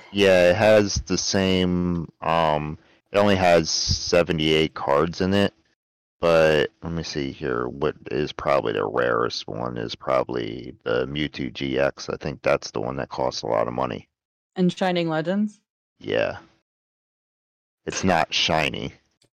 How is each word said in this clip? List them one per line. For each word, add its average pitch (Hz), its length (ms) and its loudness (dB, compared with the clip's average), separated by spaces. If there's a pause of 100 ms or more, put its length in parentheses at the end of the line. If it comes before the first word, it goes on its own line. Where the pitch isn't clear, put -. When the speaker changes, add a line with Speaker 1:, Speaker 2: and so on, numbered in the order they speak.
(120)
Speaker 1:
Yeah, 92 400 6
it 87 40 2
has 107 460 6
the 90 160 -2
same, 90 920 0 (100)
um, 78 560 0 (340)
it 101 60 -2
only 101 180 4
has 85 340 4
seventy-eight 80 1040 2
cards 78 480 0
in 92 120 2
it. 101 140 4 (720)
But 80 500 4 (120)
let 85 80 -8
me 82 120 -6
see 69 280 -6
here. 62 380 -6
What 69 260 -4 (160)
is 71 220 -4
probably 62 400 0
the 50 120 -2
rarest 58 640 -2
one 58 300 -8
is 57 180 -10
probably 60 880 -4
the 60 240 -2
Mewtwo 71 460 -6
G 65 260 -6
X. 67 300 -2
I - 80 -6
think 69 240 -10
that's - 300 -2
the 53 100 -6
one 65 160 -6
that - 120 -8
costs 64 340 -6
a - 40 -8
lot 57 220 0
of 60 40 -8
money. 60 360 -6 (480)
Speaker 2:
And 180 180 2
Shining 175 320 -2
Legends? 180 540 -4 (380)
Speaker 1:
Yeah. 52 380 -4 (1500)
It's - 180 -6
not 82 300 2
shiny. 71 600 -2 (420)